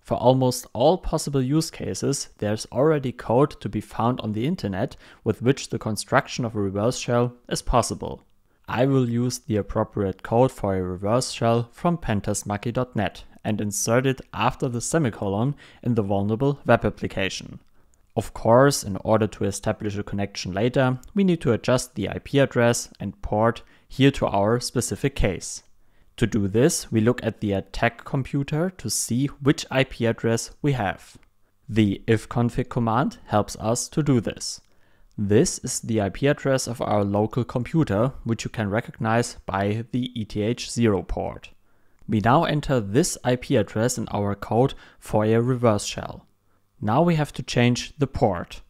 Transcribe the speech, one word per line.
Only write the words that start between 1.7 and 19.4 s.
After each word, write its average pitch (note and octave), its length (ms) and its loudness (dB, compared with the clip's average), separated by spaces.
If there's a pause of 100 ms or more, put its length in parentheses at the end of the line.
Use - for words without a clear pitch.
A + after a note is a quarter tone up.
cases, - 680 -4
there's G#2+ 340 -2
already C#3 400 2
code B2+ 520 0
to G#2 80 -6
be G#2+ 100 -2
found A#2+ 400 -2
on G#2+ 120 -4
the A2+ 140 -2
internet F#3 500 -4 (280)
with G#2+ 160 0
which - 300 0
the A#2 80 -4
construction - 680 -2
of G#2+ 100 -6
a G#2+ 60 -2
reverse G2+ 380 0
shell A#2+ 340 0 (160)
is - 140 -4
possible. - 600 -2 (460)
I A#2 160 2
will C3+ 240 4
use A#2+ 300 -2
the - 180 -2
appropriate G2+ 640 -2
code B2 300 2
for G2 240 -4
a F#2 60 -2
reverse G2 480 -2
shell A#2 420 0
from E3+ 240 -2
pentestmonkey G#2+ 800 -4
dot B2+ 200 -4
net G2+ 300 -4 (180)
and G#2+ 200 -4
insert A2+ 420 0
it C3 160 0 (140)
after C3 340 0
the A#2 140 -4
semicolon A#2 720 0 (280)
in A#2+ 120 0
the A2 80 2
vulnerable G#2+ 640 0
web A#2 180 4
application. - 760 -4 (540)
Of - 200 -4
course, C3 500 4
in G2 140 -6
order A2 280 2
to - 200 -6